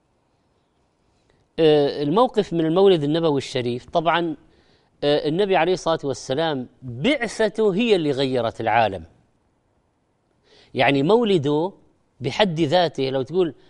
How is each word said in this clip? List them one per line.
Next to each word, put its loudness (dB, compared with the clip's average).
آه، 2
الموقف 0
من 0
المولد 4
النبوي 0
الشريف، -6
طبعًا، -2
آه، 0
النبي 0
عليه 2
الصلاة -2
والسلام -4
بعثته -2
هي 2
اللي 0
غيرت -2
العالم. 0
يعني 2
مولده 0
بحد -2
ذاته، 0
لو -2
تقول -2